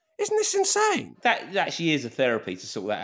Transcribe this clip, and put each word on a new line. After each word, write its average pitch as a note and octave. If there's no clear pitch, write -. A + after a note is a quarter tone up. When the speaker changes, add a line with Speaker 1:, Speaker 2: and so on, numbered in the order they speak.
Speaker 1:
Isn't G#4
this G#4
insane? G4+
Speaker 2:
That, -
that F3+
actually D#3+
is C3
a A2+
therapy A2+
to F#2
sort G2+
that G2+